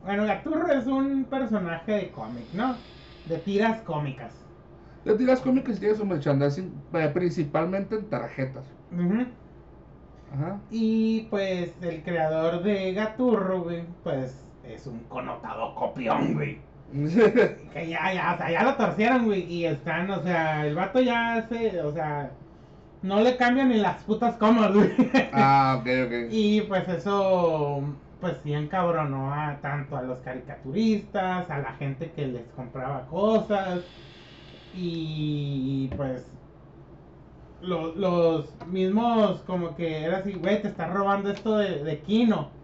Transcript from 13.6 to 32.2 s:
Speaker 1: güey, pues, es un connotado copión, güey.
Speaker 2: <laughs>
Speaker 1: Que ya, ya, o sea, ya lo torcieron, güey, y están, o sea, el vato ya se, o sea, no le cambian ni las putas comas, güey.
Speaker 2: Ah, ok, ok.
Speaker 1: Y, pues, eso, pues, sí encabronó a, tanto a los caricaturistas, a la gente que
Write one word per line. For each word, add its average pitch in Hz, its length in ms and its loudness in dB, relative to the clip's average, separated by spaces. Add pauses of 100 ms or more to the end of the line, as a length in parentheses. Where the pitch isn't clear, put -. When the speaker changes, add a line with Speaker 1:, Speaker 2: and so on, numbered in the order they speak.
Speaker 1:
güey, 170 200 -6 (200)
pues, 131 420 -6 (180)
es 110 240 -16
un 113 180 -12
connotado 117 720 -8
copión, - 580 -2
güey. 147 260 -4 (320)
Speaker 2:
<laughs> 202 840 4
Speaker 1:
Que 165 140 -6
ya, 180 260 -2
ya, 180 200 0
o - 40 -4
sea, 160 140 -2
ya 185 120 2
lo 262 120 4
torcieron, 226 500 2
güey, 196 160 2 (100)
y 170 140 -2
están, 160 460 -2
o 180 100 -2
sea, 160 440 0
el 147 100 0
vato 190 240 2
ya 233 500 2
se, 220 320 -2
o 147 120 -2
sea, 147 380 -4 (720)
no 196 180 2
le 247 160 4
cambian 254 320 4
ni 226 80 4
las - 260 0
putas - 320 2
comas, 214 380 6
güey. 202 180 6 (400)
Speaker 2:
Ah, 135 480 6
ok, 113 80 -4 (200)
ok. 117 60 -4 (180)
Speaker 1:
Y, 214 300 4
pues, 180 280 0
eso, 170 920 2 (380)
pues, 170 220 -4
sí 147 100 -2
encabronó 151 800 0
a, 147 280 -4
tanto 143 360 -6
a 127 60 -4
los 127 160 -6
caricaturistas, 185 1300 -2
a 143 100 -4
la 135 140 -6
gente 143 380 -6
que 139 160 -6